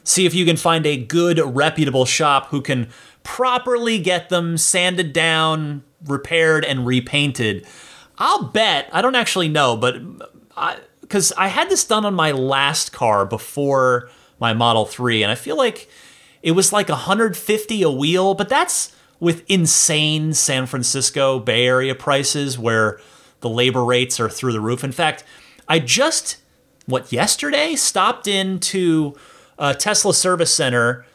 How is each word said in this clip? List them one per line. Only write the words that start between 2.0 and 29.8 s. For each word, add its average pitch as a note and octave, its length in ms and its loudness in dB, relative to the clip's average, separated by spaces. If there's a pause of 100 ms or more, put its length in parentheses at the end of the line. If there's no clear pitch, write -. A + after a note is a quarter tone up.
shop C3+ 420 2
who C#3+ 140 -4
can A#2+ 280 -4 (340)
properly B3 760 0
get F3 320 -2
them E3+ 280 0
sanded F3+ 540 0
down, D#3+ 720 0 (220)
repaired, D#3 600 0
and C3 200 -2
repainted. B2+ 800 -2 (540)
I'll D#4+ 240 0
bet, F#3 480 0
I E3+ 100 0
don't C4 140 0
actually F#3+ 320 0
know, C#3+ 300 2
but B2 180 0 (640)
I, - 200 -4 (300)
'cause G3 300 0
I F#3+ 100 0
had D4 220 -2
this - 160 0
done G#3+ 200 0
on G3+ 80 -2
my D#3 180 0
last C3+ 600 0
car G#2 340 2
before B2+ 840 0 (320)
my A2+ 120 0
Model A2+ 320 2
three, A2+ 380 0
and G#2 80 0
I B2 40 -2
feel D4+ 200 -8
like B3 320 -2 (540)
it E3 100 0
was, F#3 220 2
like, G#3 160 0
a D3+ 60 0
hundred F#3+ 420 0
fifty G#3+ 460 -2
a D#3+ 60 4
wheel, E3+ 440 2
but G3 160 -4
that's - 440 -2 (260)
with E3+ 300 0
insane D#3 840 2
San C3 320 -2
Francisco C3 760 0
Bay A#2 260 2
Area B2+ 300 2
prices C#3 640 -2
where A2 400 2 (400)
the B2 80 -6
labor B2 380 2
rates B2 340 0
are A2+ 80 0
through B2 240 -2
the A2 80 -2
roof. A#2+ 240 -2
In C3+ 80 -4
fact, D#3 320 -2 (460)
I D#3+ 100 4
just, A3+ 580 0 (480)
what, B2 280 -4
yesterday D4 640 0
stopped - 500 0
into F#3 880 0 (420)
a C#3+ 160 0
Tesla G#3 400 0